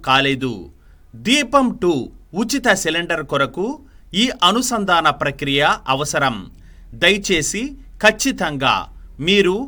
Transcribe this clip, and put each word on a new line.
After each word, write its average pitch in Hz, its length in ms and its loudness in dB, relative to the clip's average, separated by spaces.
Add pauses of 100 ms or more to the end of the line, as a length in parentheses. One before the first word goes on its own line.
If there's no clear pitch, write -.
కాలేదు. 131 460 0 (720)
దీపం 277 400 2 (160)
టూ 175 100 2 (480)
ఉచిత 233 320 0 (100)
సిలిండర్ 165 400 -2 (100)
కొరకు 139 340 -2 (560)
ఈ - 20 4 (240)
అనుసంధాన 196 600 2 (120)
ప్రక్రియ 139 400 -2 (340)
అవసరం. 135 420 -2 (680)
దయచేసి 196 600 0 (420)
ఖచ్చితంగా 165 680 2 (540)
మీరు 196 260 4 (120)